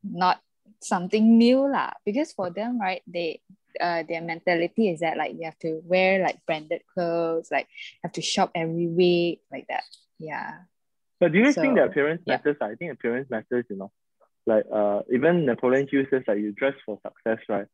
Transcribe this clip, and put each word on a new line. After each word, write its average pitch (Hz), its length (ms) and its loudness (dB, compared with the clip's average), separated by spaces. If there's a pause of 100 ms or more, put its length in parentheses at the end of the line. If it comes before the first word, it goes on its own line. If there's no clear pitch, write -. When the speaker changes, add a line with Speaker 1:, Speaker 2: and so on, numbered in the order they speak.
Speaker 1:
not 180 380 0 (400)
something 214 580 4
new 254 280 6
lah. 214 260 -2 (120)
Because 262 280 -2
for 180 180 -6
them, 226 300 -6
right, 190 260 -4
they, 170 340 -6 (400)
uh, 170 260 -2
their 165 160 -6
mentality 170 680 0
is 160 100 -4
that, 165 160 -2
like, 160 180 -4
you 165 100 -10
have 160 160 -12
to 160 240 -6
wear, 185 380 2
like, - 240 -2
branded 156 360 -4 (100)
clothes, 170 580 -2
like, 147 160 -2 (360)
have 170 100 -8
to 165 100 -8
shop - 320 0
every 165 320 -2
week, 175 640 2
like 135 180 -12
that. - 140 -6 (360)
Yeah. 156 440 -12 (560)
Speaker 2:
But 175 140 4
do 180 60 4
you 226 60 6
guys 285 120 4
think 269 200 2
that 143 100 6
Speaker 1:
So, - 40 -4
Speaker 2:
appearance 151 360 -2
Speaker 1:
yeah. - 100 0
Speaker 2:
matters? 147 240 -2
I 107 160 -6
think 165 160 -10
appearance 123 380 -4
matters, 120 380 -4
you 101 80 -10
know. 95 140 -12 (560)
Like, 110 240 2
uh, 104 400 0
even 156 360 2
Napoleon 127 440 0
Hill 135 200 0
says, 131 180 0
like, 104 100 0
you 107 140 -4
dress 135 220 -2 (100)
for 104 180 -10
success, 113 460 -6
right? 104 260 -4